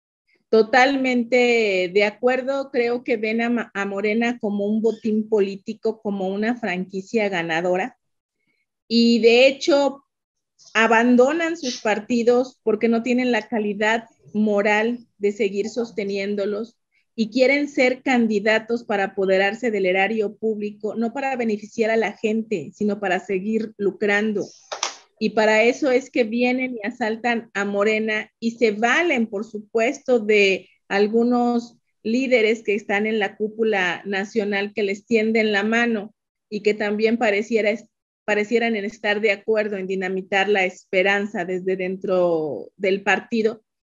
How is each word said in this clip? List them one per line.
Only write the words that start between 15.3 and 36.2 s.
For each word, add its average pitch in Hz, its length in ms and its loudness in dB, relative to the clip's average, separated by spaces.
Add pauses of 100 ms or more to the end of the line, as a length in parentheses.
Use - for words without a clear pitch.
seguir 202 340 -2
sosteniéndolos 202 1080 -6 (380)
y 214 160 -2
quieren 269 360 2
ser 254 360 0
candidatos 226 840 0
para 196 180 -2
apoderarse 196 680 0
del 196 140 0
erario 196 520 0
público, 208 580 -6
no 226 160 -2
para 269 240 -4
beneficiar 220 560 -2
a 226 60 2
la 208 160 -2
gente, 214 600 -4
sino 208 280 -2
para 185 180 0
seguir 208 580 -4
lucrando. 202 680 -2 (800)
Y 214 80 0
para 220 300 4
eso 247 300 2
es 262 180 0
que 254 140 0
vienen 247 540 -2
y 202 100 -8
asaltan 226 680 -4
a 202 100 -4
Morena 214 760 0
y 226 180 -2
se 220 140 4
valen, 247 560 0
por 208 180 -6
supuesto, 226 760 -2
de 202 480 2 (200)
algunos 233 880 2 (240)
líderes 226 600 2
que 208 100 -2
están 208 320 -2
en 220 140 0
la 202 180 -4
cúpula 214 640 -2
nacional 202 720 -4
que 220 80 -4
les 202 240 -4
tienden 220 460 2
la 202 100 2
mano 220 540 -2 (340)